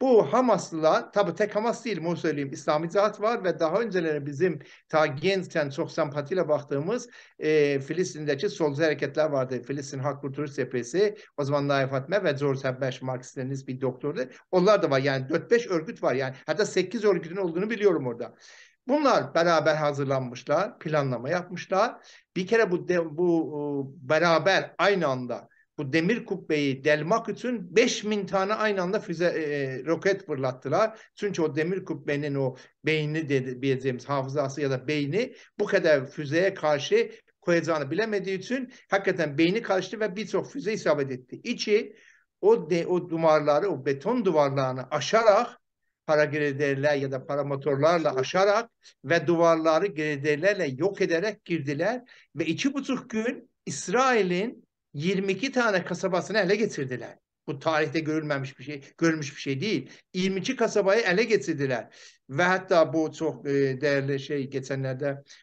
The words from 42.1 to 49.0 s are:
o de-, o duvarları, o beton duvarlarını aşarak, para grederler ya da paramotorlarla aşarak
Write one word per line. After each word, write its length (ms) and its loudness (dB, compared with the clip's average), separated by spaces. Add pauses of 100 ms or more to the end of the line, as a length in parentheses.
o 300 4
de-, 160 0
o 220 -2
duvarları, 600 4
o 180 -4
beton 380 -2
duvarlarını 640 0
aşarak, 580 4 (580)
para 180 4
grederler 720 0
ya 160 -2
da 140 -8
paramotorlarla 880 0
aşarak 560 2 (340)